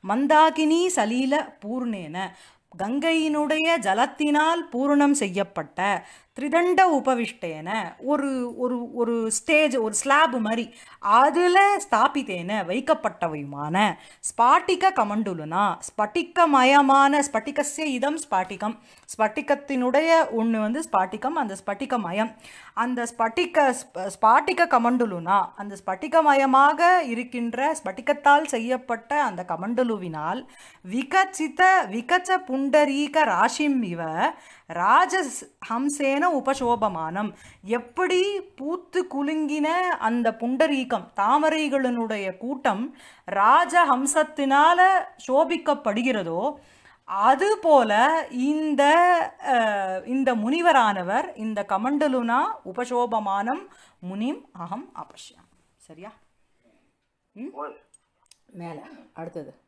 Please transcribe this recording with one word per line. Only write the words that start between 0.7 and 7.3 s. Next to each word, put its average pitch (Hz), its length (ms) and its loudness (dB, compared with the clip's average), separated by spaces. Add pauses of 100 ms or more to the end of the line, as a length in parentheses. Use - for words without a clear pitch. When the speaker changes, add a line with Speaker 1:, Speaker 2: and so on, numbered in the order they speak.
Speaker 1:
சலீல 262 540 -2 (160)
பூர்ணேன, 196 640 -8 (560)
கங்கையினுடைய 311 920 0
ஜலத்தினால் 294 960 0
பூரணம் 285 400 2
செய்யப்பட்ட, 190 960 -4 (340)
திரிதண்ட 339 640 2
உபவிஷ்டேன, 190 960 -4